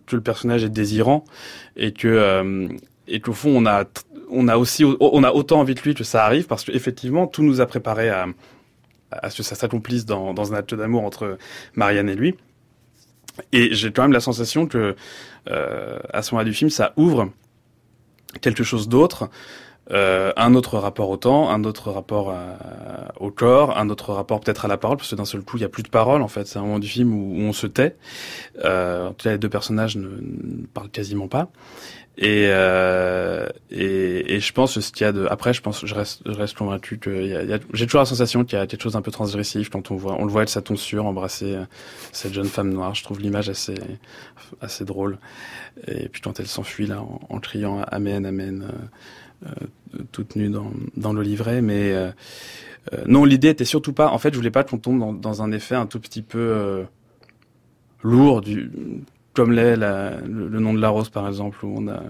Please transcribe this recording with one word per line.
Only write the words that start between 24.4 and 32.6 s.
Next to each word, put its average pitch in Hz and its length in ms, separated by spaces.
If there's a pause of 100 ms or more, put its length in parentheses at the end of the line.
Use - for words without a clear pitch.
peut-être - 240
à 104 40
la 98 100
parole, 120 180
parce - 140
que 117 40
d'un 104 100
seul 98 180
coup, 120 160
il - 20
n'y 104 60
a - 20
plus - 160
de - 40
parole, 123 340
en 107 60
fait. 101 200
C'est - 100
un 101 40
moment 104 180
du 104 80
film 117 260
où, 98 220
où 104 60
on 104 100
se 104 160
tait. 139 260 (720)
Euh, 90 440
en - 20
tout - 140
cas, 113 80
les 104 60
deux 107 100
personnages 107 480
ne, 95 120
ne - 580
parlent 104 240
quasiment 101 380
pas. 151 220 (680)
Et, 104 300
euh, 92 960 (240)